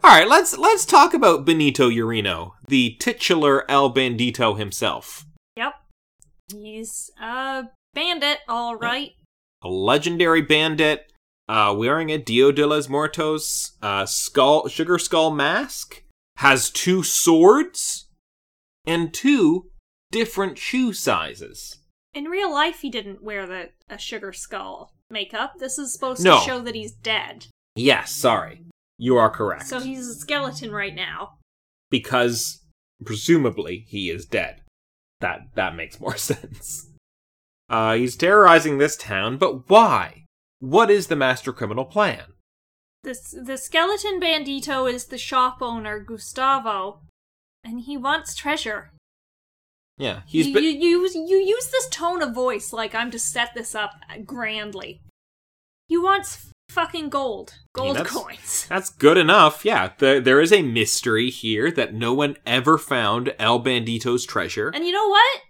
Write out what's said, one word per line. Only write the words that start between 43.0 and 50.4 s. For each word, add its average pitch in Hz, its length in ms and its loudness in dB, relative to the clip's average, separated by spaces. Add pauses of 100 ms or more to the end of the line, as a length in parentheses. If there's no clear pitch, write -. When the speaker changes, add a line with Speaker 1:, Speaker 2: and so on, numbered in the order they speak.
Speaker 2:
This, 247 360 -12
the 262 180 -10
skeleton 381 640 -2
bandito 277 720 -4
is 247 140 -8
the 247 140 -14
shop 254 420 -2
owner, 220 380 -8
Gustavo, 220 1040 -4 (600)
and 233 180 -12
he 277 140 -10
wants 285 400 -4
treasure. 262 560 -6 (1080)
Speaker 1:
Yeah, 107 260 -6
he's 160 220 0